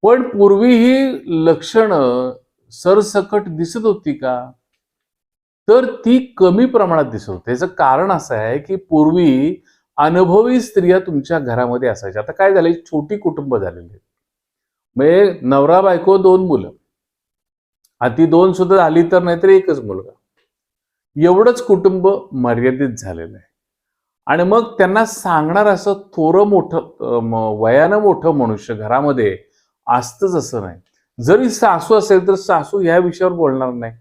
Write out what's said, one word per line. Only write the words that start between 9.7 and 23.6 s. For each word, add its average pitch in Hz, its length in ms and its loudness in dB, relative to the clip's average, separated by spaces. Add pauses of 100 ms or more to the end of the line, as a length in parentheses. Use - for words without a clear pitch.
अनुभवी 185 640 2
स्त्रिया 185 380 2
तुमच्या 165 400 -4
घरामध्ये 123 500 -4
असायच्या. 101 340 -8
आता - 100 -10
काय 196 220 2
झालंय, 170 180 2
छोटी 160 440 -6
कुटुंब 143 400 -6
झालेली 87 300 -8
आहेत, 98 140 -20 (960)
म्हणजे 170 460 2
नवरा 143 380 2
बायको 190 380 2
दोन 185 280 4
मुलं, 117 240 -4 (1300)
अति 123 260 2
दोन 170 260 4
सुद्धा 185 240 0
झाली 165 260 2
तर, 175 200 2
नाहीतर 175 260 0
एकच 185 320 2
मुलगा, 98 300 -12 (1120)
एवढंच 214 400 4
कुटुंब 185 460 0 (240)
मर्यादित 127 560 -2
झालेलं 95 480 -14
आहे. - 140 -20 (760)